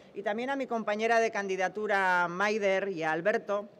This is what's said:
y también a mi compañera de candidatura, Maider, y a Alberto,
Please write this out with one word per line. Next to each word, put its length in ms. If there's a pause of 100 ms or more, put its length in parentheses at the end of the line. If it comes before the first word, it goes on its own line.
(140)
y 80
también 280
a 80
mi 100
compañera 540
de 100
candidatura, 960
Maider, 600
y 140
a 100
Alberto, 560 (100)